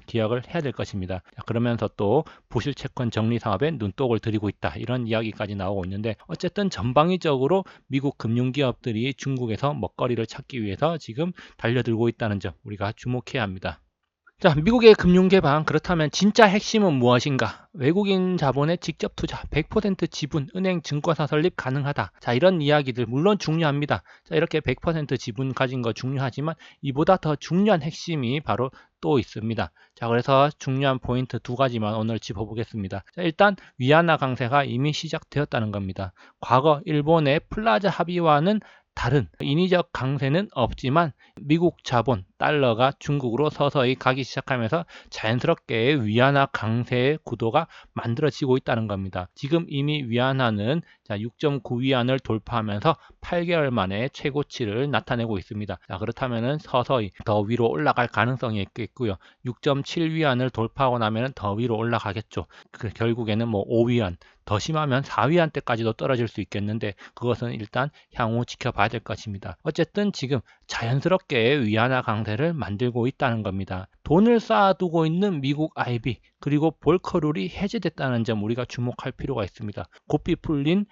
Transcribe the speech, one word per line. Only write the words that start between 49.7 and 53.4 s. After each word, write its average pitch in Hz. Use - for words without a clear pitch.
위안화는, 123
자, 104
육점구 127
위안을 131
돌파하면서 110
팔 175